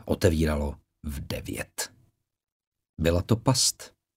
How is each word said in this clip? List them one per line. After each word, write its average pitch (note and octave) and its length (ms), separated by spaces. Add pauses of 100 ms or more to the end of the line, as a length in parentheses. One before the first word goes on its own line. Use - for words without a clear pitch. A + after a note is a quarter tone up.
otevíralo D2+ 720 (280)
v C#2+ 240
devět. - 640 (1080)
Byla E2+ 200
to A2+ 140
past. - 580 (240)